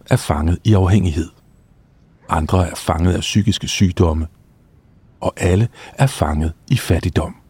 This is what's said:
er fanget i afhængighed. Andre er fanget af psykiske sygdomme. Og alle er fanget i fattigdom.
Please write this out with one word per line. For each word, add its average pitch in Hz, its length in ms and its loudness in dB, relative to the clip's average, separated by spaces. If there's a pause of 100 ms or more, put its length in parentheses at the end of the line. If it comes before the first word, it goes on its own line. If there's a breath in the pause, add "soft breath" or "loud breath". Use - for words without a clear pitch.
er 123 60 2
fanget 80 480 0
i 107 100 4
afhængighed. 90 560 2 (1000)
Andre 85 400 0
er - 60 -10
fanget 87 380 0
af 87 60 -4
psykiske 101 480 0
sygdomme. 82 600 0 (920)
Og - 180 -6
alle 95 300 2 (260 loud breath)
er 139 140 0
fanget 78 460 -2 (140)
i 123 100 0
fattigdom. 82 580 -2 (140)